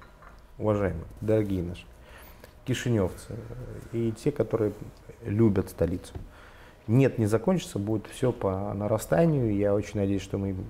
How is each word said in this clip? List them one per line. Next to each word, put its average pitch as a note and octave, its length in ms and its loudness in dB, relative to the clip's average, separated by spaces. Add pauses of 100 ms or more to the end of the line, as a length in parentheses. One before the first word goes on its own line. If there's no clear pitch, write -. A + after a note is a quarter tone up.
(600)
уважаемые, G2+ 460 0 (140)
дорогие G#2 440 0
наши F2 200 -8 (840)
кишиневцы, A2+ 680 0 (580)
э, A#2 60 -4
и A#2 140 0
те, A2+ 200 -2
которые G#2+ 420 0 (500)
любят G#2 480 4
столицу. E2+ 420 -2 (720)
Нет, A#2 320 4
не A2+ 80 4
закончится, A2 540 0
будет G#2 260 -2
все - 260 -2
по G2 440 -2
нарастанию. A#2 800 2
Я G2+ 180 4
очень G#2 260 0
надеюсь, G2 220 2
что - 160 -6
мы G2 180 -2 (140)